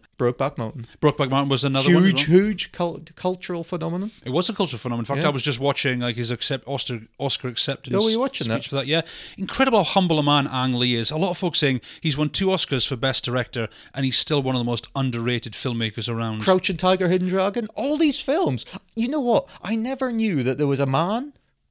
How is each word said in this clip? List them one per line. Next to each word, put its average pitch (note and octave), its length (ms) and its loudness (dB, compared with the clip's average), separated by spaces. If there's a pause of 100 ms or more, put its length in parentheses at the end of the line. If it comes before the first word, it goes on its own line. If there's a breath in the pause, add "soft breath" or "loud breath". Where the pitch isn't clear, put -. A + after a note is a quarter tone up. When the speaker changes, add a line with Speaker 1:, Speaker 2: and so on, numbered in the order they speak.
(200)
Speaker 1:
Brokeback B2+ 400 0
Mountain. A2+ 260 -8 (160)
Speaker 2:
Brokeback C#3+ 300 2
Mountain C#3 180 2
was C3+ 140 2
another C3+ 280 2
one F3 60 10
as F3+ 60 8
Speaker 1:
Huge, F3 260 4
Speaker 2:
well. F3 100 8
Speaker 1:
huge G#3 320 0
cult-, E3 440 -6
cultural F3+ 480 -4
phenomenon. E3+ 480 -6 (120)
Speaker 2:
It - 60 -8
was E3 180 2
a A3 60 -2
cultural E3+ 240 -2
phenomenon. A#2+ 240 -4
In A2+ 60 -4
fact, C#3 160 -2
Speaker 1:
Yeah. D#3 60 2
Speaker 2:
I - 20 2
was C3+ 100 -2
just B2+ 180 -2
watching, C3+ 420 0
like, B2 160 -2
his A#2 120 -2
accept-, C3 380 -4
Oscar, B2 340 -6 (160)
Oscar C3+ 300 -4
acceptance B2+ 480 -4
Speaker 1:
Oh, G3+ 80 4
were A3+ 80 2
you A3+ 80 0
watching C4+ 260 -2
Speaker 2:
speech A2 200 -2
Speaker 1:
that? - 40 -10
Speaker 2:
for C#3+ 60 -4
that. C3+ 100 -2
Yeah, D3+ 160 2 (380 loud breath)
incredible A#3 400 2
how E3+ 60 4
humble E3+ 340 2
a D3 40 2
man C#3+ 220 4
Ang C3 300 0
Lee B2 180 2
is. A#2 160 0
A D3+ 80 -4
lot F#3+ 140 0
of E3+ 80 -6
folks F3 180 -2
saying C3+ 240 2 (180 loud breath)
he's D3+ 160 -2
won D3 140 0
two F#3+ 200 0
Oscars D3+ 380 0
for C#3 80 -4
Best B2+ 300 -2
Director, B2 440 -2 (260 loud breath)
and C3+ 100 -2
he's B2+ 140 0
still D3 240 0
one C3 100 0
of B2+ 60 0
the A#2+ 60 -2
most A#2+ 200 -2 (100)
underrated A#2+ 580 -2
filmmakers A2+ 540 -4
around. A2+ 360 -4
Speaker 1:
Crouching F#3 340 2
Tiger, F#3 320 2
Hidden F3+ 140 2
Dragon, G3 520 -2
all C#4+ 220 -2
these D4 220 2
films. C4+ 460 0 (300 loud breath)
You A3+ 120 0
know D4 140 -2
what? A#3+ 260 2 (140 loud breath)
I G#3 160 -2
never B3+ 340 -4
knew A3 320 0
that B2+ 140 0
there D3 100 2
was C#3 140 0
a C#3 40 2
man F#3 460 -2 (400)